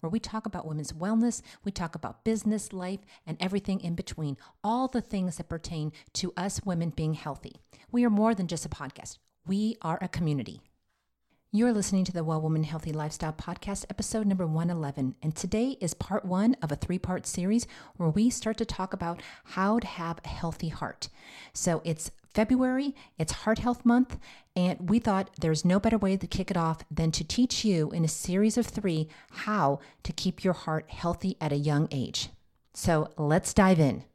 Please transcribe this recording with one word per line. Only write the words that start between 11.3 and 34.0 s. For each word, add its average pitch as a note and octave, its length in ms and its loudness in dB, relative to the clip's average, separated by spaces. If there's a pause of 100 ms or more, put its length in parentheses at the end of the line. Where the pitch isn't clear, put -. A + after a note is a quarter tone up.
You're A#3 200 4
listening G3 340 2
to F#3 60 -4
the E3+ 120 -2
Well D#3 160 0
Woman D#3 240 2
Healthy D#3 280 -6
Lifestyle D#3 400 -4
Podcast, F#3 560 -8
episode G#3+ 380 -2
number F#3+ 200 2
one E3 240 0
eleven, C#3 520 -2
and D#3 140 -2
today A3+ 440 0
is F3 140 -2
part - 300 -4
one G3 380 4
of D3+ 100 -2
a C#3+ 40 -2
three-part F3+ 520 -4
series G3+ 380 0 (300)
where E3+ 140 2
we G#3 180 4
start A3 280 -2
to A3+ 80 -2
talk - 280 -6
about E3+ 300 -6 (220)
how G3+ 340 2
to G#3+ 80 -2
have E3 380 -6
a - 40 -8
healthy E3 400 -4
heart. - 400 -8 (440)
So - 320 0
it's - 260 -4 (240)
February, B3+ 600 2 (240)
it's D#3+ 140 -2
Heart - 280 0
Health A#3+ 260 0
Month, B3 320 4 (360)
and F3+ 360 0
we A3 80 6
thought G3 320 0 (100)
there's D#3+ 240 2
no F#3 160 6
better A3+ 160 4
way G3 220 2
to F#3 80 -4
kick - 240 -4
it F3+ 60 0
off E3 340 0
than E3 220 2
to - 120 -2
teach - 400 0
you E3 260 4
in E3 140 0
a D#3 40 2
series G3+ 500 2
of A#3 80 2
three E3 420 -2 (220)
how D3+ 500 0 (220)
to - 100 -6
keep - 320 -4
your F#3 80 4
heart - 380 -2
healthy F3 500 -2
at D#3 100 0
a C#3+ 60 2
young D3 340 2
age. - 380 -4 (460)
So D#3 420 2
let's D#3 380 2
dive F#3+ 260 6
in. C3+ 240 4 (100)